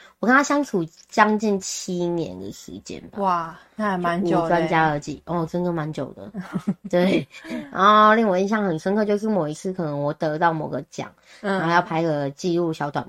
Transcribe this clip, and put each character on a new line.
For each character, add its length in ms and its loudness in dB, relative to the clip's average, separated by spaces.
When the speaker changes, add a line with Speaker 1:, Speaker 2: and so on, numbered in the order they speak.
Speaker 1:
我 80 -4
跟 80 4
他 80 4
相 220 0
处 200 -2
将 300 4
近 220 0
七 440 -6
年 360 -4
的 100 -10
时 340 -16
间 160 -12
吧。 100 -10
Speaker 2:
哇， 380 -2
那 140 -2
还 60 0
蛮 280 0
久 60 0
的 100 4
欸。 40 0
Speaker 1:
五 40 -2
专 200 2
加 200 4
了 100 0
几， 280 -10
哦， 220 -2
真 140 -2
的 100 -2
蛮 200 -4
久 220 -8
的。 180 -16
Speaker 2:
<laughs> 320 -6
Speaker 1:
对。 360 2
然 140 -6
后 280 8
令 140 4
我 100 2
印 120 2
象 160 0
很 120 0
深 200 0
刻， 80 2
就 120 2
是 120 -4
某 180 0
一 80 -6
次 180 -6
可 120 -4
能 180 -4
我 100 0
得 240 -2
到 160 4
某 140 -4
个 240 -6
奖， 220 -12
Speaker 2:
嗯。 180 -2
Speaker 1:
然 80 0
后 40 2
要 80 6
拍 220 -2
个 280 0
记 280 -2
录 140 0
小 180 -4
短 180 -4